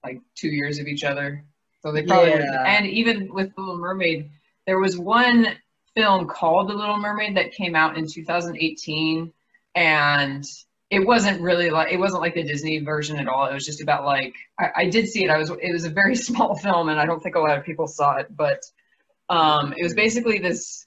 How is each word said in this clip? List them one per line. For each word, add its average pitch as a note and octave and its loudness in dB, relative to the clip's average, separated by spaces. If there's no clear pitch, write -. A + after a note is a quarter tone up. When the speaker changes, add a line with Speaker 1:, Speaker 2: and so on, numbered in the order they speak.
Speaker 1:
like, B2+ -12
two - -6
years D3 -4
of C#3 -8
each D3 -6
other. C#3+ -4
So D3+ -6
they D3+ -2
probably F3 6
Speaker 2:
Yeah. C#3 0
Speaker 1:
and G3+ 2
even G#3 0
with F#3+ -4
Little F#3 -8
Mermaid, F3 -4
there F#3+ 2
was F#3 0
one A#3 4
film F#3+ 2
called F3+ 0
The G3+ -6
Little G#3 -4
Mermaid G#3 -4
that - -2
came F3 -4
out D#3+ 2
in D#3+ -4
two D#3+ -14
thousand E3+ -4
eighteen, D#3+ -2
and D3 2
it G3+ 2
wasn't G3 2
really F3 2
like, D#3+ 2
it F#3 0
wasn't F#3 0
like E3 -2
the E3 -2
Disney D3+ -4
version D3+ -4
at C#3 -4
all. C3+ 2
It C3+ -4
was C3+ -8
just D3+ -12
about, D3 0
like, C3+ 0
I, - 0
I F3 2
did A3 2
see G3 -2
it. F3 2
I D#3 4
was, D#3 0
it F3 -6
was E3 -2
a D#3+ -4
very G3 2
<laughs> - -4
small A#3 0
film, E3+ 0
and D3+ 0
I D3 4
don't E3 -2
think F3+ -6
a E3+ 4
lot D3+ 2
of C#3+ -8
people D#3 -6
saw C#3+ 2
it, - -6
but, C#3+ 0
um, D3+ 4
it F3 -2
was E3+ -2
basically A3 2
this - -6